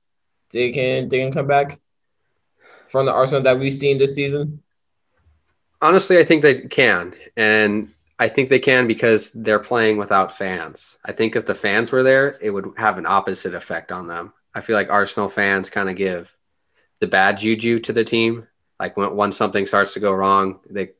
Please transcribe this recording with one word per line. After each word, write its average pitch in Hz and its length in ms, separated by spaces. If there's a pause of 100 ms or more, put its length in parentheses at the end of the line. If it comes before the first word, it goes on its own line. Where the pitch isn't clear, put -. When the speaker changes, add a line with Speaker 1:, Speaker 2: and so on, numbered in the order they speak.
(500)
Speaker 1:
they 120 220
can, 131 360
they 127 120
can 131 120
come 139 140
back 143 340 (1080)
from 135 160
the 135 80
Arsenal 135 300
that 131 160
we've 135 120
seen 135 280
this 139 160
season? 147 480 (1200)
Speaker 2:
Honestly, 180 340
I 165 60
think 156 180
they 135 200
can, 92 520 (240)
and 107 560 (240)
I 117 100
think 131 220
they 135 100
can 127 260
because 113 460
they're 110 260
playing 110 400
without 101 400
fans. 90 680
I - 80
think 110 240
if 113 120
the 98 80
fans 107 360
were 131 120
there, 135 360
it 107 120
would 98 260
have 107 220
an 82 80
opposite 92 480
effect 85 360
on 90 140
them. 85 280 (200)
I 110 80
feel 113 140
like 101 160
Arsenal 101 360
fans 98 440
kinda 95 240
give 90 400 (640)
the 104 80
bad 98 320
juju 113 400
to 113 140
the 113 100
team. 113 440 (320)
Like, 90 160
when, 98 200
when 101 160
something 101 340
starts 98 300
to - 40
go 101 120
wrong, 95 480 (100)
they, 95 300